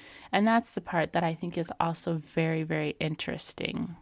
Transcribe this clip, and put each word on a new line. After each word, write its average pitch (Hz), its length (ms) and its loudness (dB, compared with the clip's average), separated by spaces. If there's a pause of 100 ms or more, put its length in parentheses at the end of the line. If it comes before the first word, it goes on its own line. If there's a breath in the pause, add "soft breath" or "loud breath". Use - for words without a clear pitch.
(320 loud breath)
And 208 140 6
that's 226 260 4
the 190 80 -6
part 165 320 0
that 170 100 2
I 165 120 2
think 175 220 -6
is 165 220 -2
also 165 360 0
very, 160 500 0
very 156 340 -2
interesting. - 1040 -4